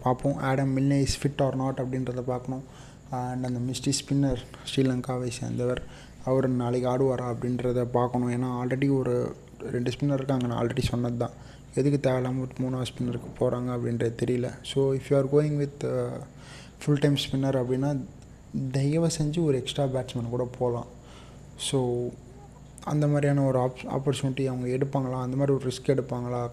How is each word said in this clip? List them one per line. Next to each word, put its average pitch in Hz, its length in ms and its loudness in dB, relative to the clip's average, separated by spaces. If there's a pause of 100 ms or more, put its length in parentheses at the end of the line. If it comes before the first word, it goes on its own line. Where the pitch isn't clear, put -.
பார்ப்போம். 131 320 2
ஆடம் 135 420 2
மில்னே 139 160 4
is 139 340 2
fit 143 100 -2
or 135 140 2
not 131 340 -2
அப்படின்றத 127 360 -4
பார்க்கணும். 127 420 -4 (480)
And 127 340 -4
அந்த 123 140 -2
மிஸ்ட்ரி 127 320 -2
ஸ்பின்னர் 139 460 4 (380)
ஸ்ரீலங்காவை 127 540 2
சேர்ந்தவர், 120 540 0 (420)
அவர் 131 240 4
நாளைக்கு 123 400 2
ஆடுவாரா 127 460 2
அப்படின்றத 123 480 0
பார்க்கணும். 123 480 2
ஏன்னா 123 360 -2
already 135 300 2
ஒரு 123 380 0 (360)
ரெண்டு 123 200 0
ஸ்பின்னர் 143 220 0
இருக்காங்க, 135 340 0
நான் 117 200 0
already 120 160 0
சொன்னது 120 340 0
தான். 120 120 -2 (460)
எதுக்கு 139 340 2
தேவையில்லாம 127 300 0
ஒரு 127 180 -6
மூணாவது 127 280 -2
ஸ்பின்னருக்கு 120 440 -4 (100)
போறாங்க 123 280 0
அப்படின்றது 120 460 -2 (120)
தெரியல. 123 280 0 (100)
So, 135 300 2
if 131 160 -2
you - 20 4
are 139 220 4
going 147 260 4
with, 143 100 0 (140)
uh, 127 260 -2 (760)
full 147 120 4
time 143 180 4
spinner 135 400 0
அப்படின்னா 131 480 0 (680)
தயவு 147 460 2
செஞ்சு 156 260 0
ஒரு 143 140 4
எக்ஸ்ட்ரா 127 260 -2
பேட்ஸ்மேன் 127 460 -2
கூட 123 200 -2 (100)
போலாம். 120 280 0 (680)
So, 123 500 0 (760)
அந்த 147 240 2
மாதிரியான 143 360 4
ஒரு 131 160 4
ஆப்-, 127 260 0
ஆப்பர்ச்சுனிட்டி 135 600 0
அவங்க 127 220 -2
எடுப்பாங்களா, 131 540 0
அந்த 127 160 -2
மாதிரி 139 200 4
ஒரு - 0 -
ரிஸ்க் 127 300 -4
எடுப்பாங்களா, 123 640 0